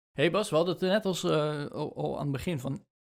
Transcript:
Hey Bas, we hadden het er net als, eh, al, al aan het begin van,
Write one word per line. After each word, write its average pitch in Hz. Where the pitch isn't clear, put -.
Hey 160
Bas, 202
we 151
hadden 170
het 180
er 185
net 214
als, 185
eh, 151
al, -
al 147
aan -
het 143
begin 135
van, 135